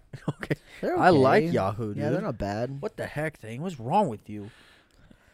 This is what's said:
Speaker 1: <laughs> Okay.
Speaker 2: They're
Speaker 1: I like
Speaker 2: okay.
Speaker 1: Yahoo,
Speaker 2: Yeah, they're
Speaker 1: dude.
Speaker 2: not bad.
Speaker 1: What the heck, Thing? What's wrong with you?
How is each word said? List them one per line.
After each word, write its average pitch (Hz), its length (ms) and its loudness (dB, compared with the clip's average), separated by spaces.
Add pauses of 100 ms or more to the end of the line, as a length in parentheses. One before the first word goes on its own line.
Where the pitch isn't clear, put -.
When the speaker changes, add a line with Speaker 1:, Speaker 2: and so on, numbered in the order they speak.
(120)
Speaker 1:
<laughs> - 180 -14
Okay. - 240 -4 (260)
Speaker 2:
They're 339 180 -2
Speaker 1:
I 185 120 6
like 147 340 6
Speaker 2:
okay. 170 80 -2
Speaker 1:
Yahoo, 104 420 0
Speaker 2:
Yeah, 143 140 -4
they're 165 60 0
Speaker 1:
dude. 185 100 -2
Speaker 2:
not 131 140 -6
bad. 113 420 -4
Speaker 1:
What 208 160 -8
the 107 100 -8
heck, 156 320 -6
Thing? 113 240 -12
What's 175 160 -8
wrong 156 300 2
with 107 220 -10
you? 104 200 -10 (840)